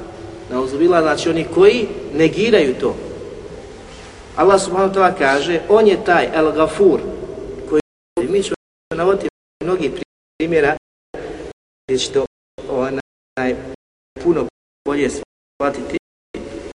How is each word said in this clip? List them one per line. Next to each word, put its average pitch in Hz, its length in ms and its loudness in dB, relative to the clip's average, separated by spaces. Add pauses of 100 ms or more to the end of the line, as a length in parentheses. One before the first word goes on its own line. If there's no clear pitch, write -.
(500)
nauzubila, 143 520 2
znači 151 280 0
oni 160 240 0
koji 208 340 6 (260)
negiraju 160 680 4
to. 117 160 -2 (1400)
Allah 190 260 6
subhanahu 190 320 0
wa - 20 -2
ta'ala 190 220 4
kaže, 147 520 2
on 214 180 6
je 190 180 2
taj 160 280 2
El 156 180 2
Gafur, 156 480 4 (720)
koji 151 120 2 (480)
mi 196 140 0
ćemo - 120 -4 (400)
navoditi 190 320 0 (360)
mnogi 165 280 -2 (460)
primjera 156 400 2 (1080)
gdje 131 100 -2
ćete - 240 -2 (480)
onaj 131 840 -4 (680)
puno 156 240 0 (380)
bolje 143 240 0
shvatiti - 880 -8 (800)